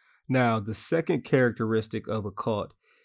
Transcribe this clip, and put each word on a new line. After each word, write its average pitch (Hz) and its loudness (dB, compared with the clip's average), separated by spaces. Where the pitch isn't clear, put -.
Now, 120 2
the 107 -6
second 165 -2
characteristic 113 0
of 107 -4
a 104 -8
cult 101 -4